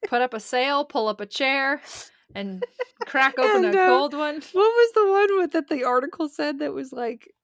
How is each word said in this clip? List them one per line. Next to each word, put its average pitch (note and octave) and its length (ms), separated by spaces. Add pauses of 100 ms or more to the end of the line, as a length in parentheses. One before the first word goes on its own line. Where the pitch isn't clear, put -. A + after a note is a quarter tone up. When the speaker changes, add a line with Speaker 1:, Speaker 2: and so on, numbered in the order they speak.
Speaker 1:
Put A#3+ 140
up B3 120
a A3 60
sail, C#4 460
pull A#3 220
up G#3 140
a G#3 60
chair, C4+ 540 (520)
and G3 300 (420)
crack C4+ 320
open G#4 280
Speaker 2:
<laughs> - 0
And, G4 100
Speaker 1:
a F#4+ 60
Speaker 2:
uh, F#4 60
Speaker 1:
cold D#4+ 280
one. D4+ 200
Speaker 2:
what - 180
was A#4 420
the G#4+ 160
one G4 300
with, F4 100
that D#4+ 160
the C#4+ 160
article B3+ 440
said D4 320
that D4 140
was C4+ 180
like A#3+ 400 (120)